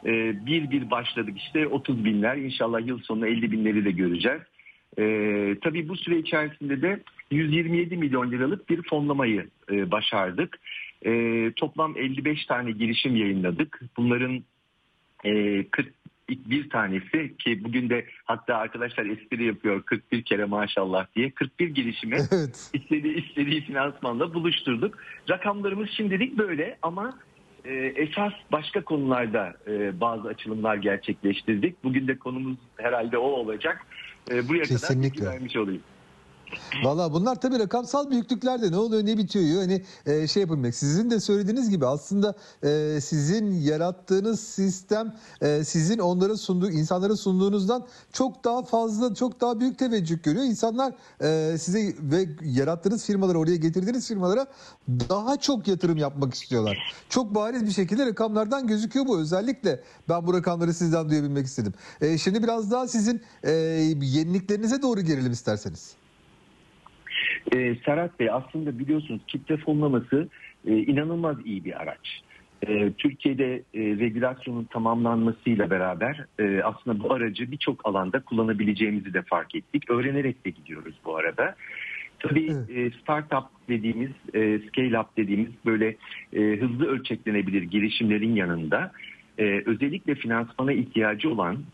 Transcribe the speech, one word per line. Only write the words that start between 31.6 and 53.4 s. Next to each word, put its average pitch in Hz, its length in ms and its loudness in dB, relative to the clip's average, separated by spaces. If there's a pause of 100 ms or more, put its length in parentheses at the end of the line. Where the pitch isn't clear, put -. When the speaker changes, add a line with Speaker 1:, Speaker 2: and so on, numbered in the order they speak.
Speaker 1:
Bugün 131 240 0
de 131 100 -2
konumuz 127 380 -6 (200)
herhalde 120 420 0
o 123 100 2
olacak. 127 580 -4 (440)
E, 123 180 -2
buraya 165 140 2
kadar 131 180 2
Speaker 2:
Kesinlikle. 135 400 0
Speaker 1:
bilgi - 60 -2
vermiş 127 300 -6
olayım. 95 260 -2 (1000)
Speaker 2:
Valla 156 300 2
bunlar 220 280 0
tabii 254 180 2
rakamsal 247 520 0
büyüklüklerde 240 600 0
ne 165 40 2
oluyor 220 300 2
ne 220 120 2
bitiyor. 185 440 2
Hani, 185 200 2 (240)
e, 151 200 2
şey 175 140 2
yapılmak. 151 340 2
Sizin 170 360 2
de 226 100 2
söylediğiniz 208 500 2
gibi 165 160 2
aslında, 196 480 2 (280)
e, 151 380 2
sizin 175 520 2
yarattığınız 180 880 0
sistem, 208 760 -2 (260)
e, 139 60 2 (180)
sizin 170 340 2
onlara 180 380 2
sunduğu, 190 340 0
insanlara 180 460 2
sunduğunuzdan 196 640 2 (300)
çok - 320 -2
daha 240 200 2
fazla, 226 500 2
çok - 260 0
daha 240 200 2
büyük 254 180 0
teveccüh 190 440 2
görüyor. 175 220 2
İnsanlar, 240 480 0 (280)
e, 156 380 2
size 175 200 0 (240)
ve 160 220 2 (180)
yarattığınız 160 640 0
firmalara, 190 320 4
oraya 160 180 4